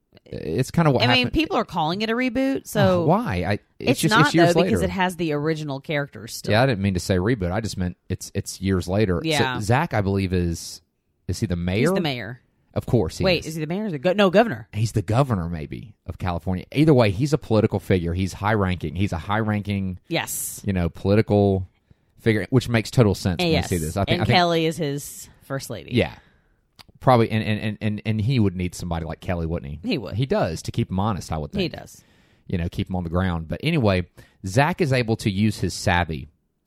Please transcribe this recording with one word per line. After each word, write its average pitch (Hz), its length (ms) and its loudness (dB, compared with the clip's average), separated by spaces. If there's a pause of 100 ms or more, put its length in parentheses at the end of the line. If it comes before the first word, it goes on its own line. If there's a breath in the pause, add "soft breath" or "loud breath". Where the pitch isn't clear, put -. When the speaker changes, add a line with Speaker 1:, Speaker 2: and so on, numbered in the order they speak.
(340)
Speaker 1:
It's - 380 -4
kinda 160 200 2
what 120 120 2
Speaker 2:
I - 40 4
mean, 254 100 4
Speaker 1:
happened. 247 160 0
Speaker 2:
people 320 240 0
are 220 80 0
calling 175 380 -4
it 220 60 -4
a 226 40 0
reboot, 254 540 -2
so 180 360 2
Speaker 1:
Uh, - 20 0
why? 196 280 2 (100)
I, 95 100 0 (260)
it's - 120 0
Speaker 2:
it's - 100 0
Speaker 1:
just, 165 140 4
Speaker 2:
not, 254 120 6
Speaker 1:
it's 285 80 0
years 170 180 6
Speaker 2:
though, 170 100 4
because 190 160 2
Speaker 1:
later. 190 60 0
Speaker 2:
it 180 60 0
has 185 260 -2
the 160 160 -2
original 147 480 -4
characters - 540 -6
still. - 180 -4
Speaker 1:
Yeah, 110 80 6
I 135 60 4
didn't 101 140 0
mean 98 120 2
to 90 80 0
say 95 160 2
reboot. 92 340 0
I 98 80 -2
just 107 160 -6
meant 90 220 -4 (100)
it's, - 260 -8
it's - 280 -8
years 95 260 2
later. 92 360 2
So - 60 -4
Speaker 2:
Yeah. 131 300 0
Speaker 1:
Zach, 123 340 0
I 113 60 0
believe, 98 320 0
is, 87 500 -2 (460)
is - 140 -4
he 110 60 -2
the 87 100 -2
mayor? 90 220 0
Speaker 2:
He's 147 140 2
the 190 80 0
mayor. 123 380 -6 (340)
Speaker 1:
Of - 120 -4
course 107 320 0
he - 80 0
Speaker 2:
Wait, 180 160 2
Speaker 1:
is. - 60 -10
Speaker 2:
is 156 80 -8
he 170 40 -6
the 156 80 -6
mayor 202 200 -4
or 196 40 -6
the 147 80 -6
go-, 175 140 2
no, 196 160 4
governor? 170 420 2
Speaker 1:
He's 107 220 -2
the 110 80 0
governor, 104 480 0
maybe, 76 460 -10 (100)
of - 120 -10
California. 90 540 -4
Either 151 220 6
way, 117 180 6
he's 139 220 -2
a 151 40 2
political 107 440 2
figure. 85 320 0
He's 92 180 -2
high-ranking. 92 640 0
He's 92 160 0
a 85 60 -6
high-ranking, 101 880 -2
Speaker 2:
Yes. - 560 -6
Speaker 1:
you 101 80 -2
know, 90 160 0
political 101 800 2 (520)
figure, 107 320 2
which 123 180 2
makes 113 200 0
total 104 260 4
sense 87 240 -2
when 175 120 0
Speaker 2:
Yes. 143 180 0
Speaker 1:
you 92 100 0
see 78 60 -4
this. 78 120 -4
I 98 80 0
think, 160 80 0
Speaker 2:
And 175 80 -2
Speaker 1:
I - 40 -2
think - 120 2
Speaker 2:
Kelly 170 280 2
is 160 120 -2
his 143 500 -8 (160)
first 135 260 -8
lady. 92 240 -12
Speaker 1:
Yeah. 92 220 2 (880 soft breath)
Probably, 120 280 6
and, 107 140 0
and, 107 160 -2
and, 107 220 -6
and, 107 240 -4
and 110 160 0
he 127 180 2
would 98 160 2
need 90 200 -4
somebody 85 300 -6
like 80 140 -10
Kelly, 85 280 -4
wouldn't 78 240 -6 (100)
he? 233 80 -6
Speaker 2:
He 190 80 0
would. 98 180 -8
Speaker 1:
He 123 100 -2
does, 165 360 -2
to - 100 -12
keep - 180 -2
him 92 100 -2
honest, 98 320 -4
I 80 60 -4
would 76 160 -8
Speaker 2:
He 180 140 -2
Speaker 1:
think. - 60 -10
Speaker 2:
does. - 280 -18 (460 soft breath)
Speaker 1:
You 95 100 -4
know, 85 120 -2
keep - 200 -6
him 95 60 -4
on 90 80 -2
the 85 60 -6
ground. 85 380 -2
But 82 160 -8
anyway, 107 440 2 (380 soft breath)
Zach 135 360 2
is 135 120 2
able 113 240 2
to - 120 0
use 104 300 2
his 90 140 -2
savvy 82 560 0 (380)